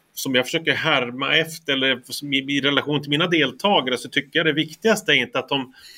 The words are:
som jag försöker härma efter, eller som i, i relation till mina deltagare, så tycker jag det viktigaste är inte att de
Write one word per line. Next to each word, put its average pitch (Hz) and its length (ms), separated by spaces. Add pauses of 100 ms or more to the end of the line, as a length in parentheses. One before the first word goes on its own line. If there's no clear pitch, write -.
(140)
som 131 220
jag 123 100
försöker 160 280
härma 135 640
efter, 156 360
eller 131 300
som 143 300
i, 135 40
i 135 240
relation 143 400
till 147 80
mina 151 180
deltagare, 147 680
så - 120
tycker - 300
jag 170 60
det 156 80
viktigaste 208 580
är 147 40
inte 127 240
att - 100
de 131 240 (240)